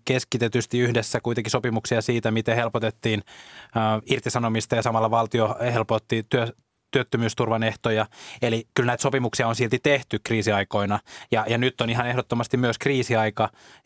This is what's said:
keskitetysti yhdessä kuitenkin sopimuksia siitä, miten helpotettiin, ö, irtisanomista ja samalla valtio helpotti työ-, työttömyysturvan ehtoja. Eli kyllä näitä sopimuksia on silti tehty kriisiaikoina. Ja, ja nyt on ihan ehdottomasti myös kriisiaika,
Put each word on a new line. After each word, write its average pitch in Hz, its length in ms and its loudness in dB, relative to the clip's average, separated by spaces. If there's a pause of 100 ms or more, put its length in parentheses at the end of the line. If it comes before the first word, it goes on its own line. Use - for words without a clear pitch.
keskitetysti 123 760 0
yhdessä 120 420 0
kuitenkin 113 300 -4
sopimuksia 117 500 0
siitä, 117 300 0
miten 113 240 0
helpotettiin, 113 680 -2 (520)
ö, 110 300 2
irtisanomista 117 720 0
ja 113 60 0
samalla 113 300 2
valtio 113 500 2
helpotti 113 680 -2
työ-, 120 240 0 (380)
työttömyysturvan 113 720 0
ehtoja. 110 420 0 (360)
Eli 113 320 0
kyllä 120 140 2
näitä 120 140 0
sopimuksia 123 460 0
on 113 80 0
silti 120 280 0
tehty 135 400 2
kriisiaikoina. 104 760 0 (320)
Ja, 107 180 0
ja 117 80 2
nyt 123 240 0
on 117 80 0
ihan 120 180 0
ehdottomasti 123 500 -2
myös 123 220 0
kriisiaika, 110 680 0 (360)